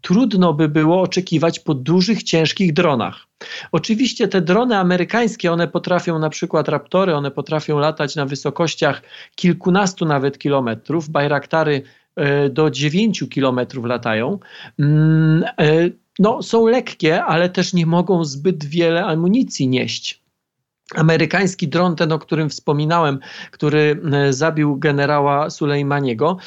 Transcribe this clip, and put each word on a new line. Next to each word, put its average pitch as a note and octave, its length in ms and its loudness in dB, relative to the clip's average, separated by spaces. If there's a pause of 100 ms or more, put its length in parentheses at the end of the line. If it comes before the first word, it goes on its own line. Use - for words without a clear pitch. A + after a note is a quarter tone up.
trudno F#3+ 520 2
by D3+ 160 2
było D#3+ 320 2
oczekiwać E3+ 580 0
po D#3+ 140 -4
dużych, F3 500 0
ciężkich E3 500 0
dronach. C#3+ 520 -2 (460)
Oczywiście G#3+ 560 -2
te F#3+ 140 0
drony G#3 360 2
amerykańskie, F3+ 760 0
one E3+ 160 0
potrafią, E3+ 520 -2
na D#3 100 -2
przykład D#3 400 -2
Raptory, F3 460 0
one C#3+ 160 -4
potrafią D3+ 480 -4
latać D3+ 360 -2
na D3 100 -2
wysokościach D3 760 -2 (340)
kilkunastu F3+ 720 0
nawet C#3 320 0
kilometrów, C#3 720 -2
Bajraktary, D3 720 0 (340)
e, C#3+ 340 0
do D#3 200 2
dziewięciu D3+ 580 0
kilometrów B2+ 580 -2
latają. A#2+ 540 -2 (400)
Mm, D#3 640 4
e, D#3+ 460 2 (300)
no, G#3+ 240 2
są A3+ 240 2
lekkie, A3+ 560 0
ale F3+ 260 0
też F3+ 240 -2
nie F3 120 2
mogą E3+ 400 2
zbyt D3 400 -4
wiele E3+ 400 0
amunicji F3 640 0
nieść. B2 560 -4 (720)
Amerykański E3 720 2
dron, E3+ 280 0
ten, D#3 160 0
o D#3 80 -2
którym D#3 300 -4
wspominałem, D3+ 720 0 (320)
który, D3+ 500 0 (120)
e, C#3 200 2
zabił D3+ 440 0
generała C#3+ 720 0
Sulejmaniego, C#3+ 960 -2